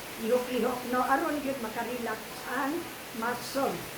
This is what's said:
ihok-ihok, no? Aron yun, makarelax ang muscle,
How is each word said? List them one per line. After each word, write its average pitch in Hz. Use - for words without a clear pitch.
ihok-ihok, 247
no? 254
Aron 294
yun, 262
makarelax 226
ang 269
muscle, 240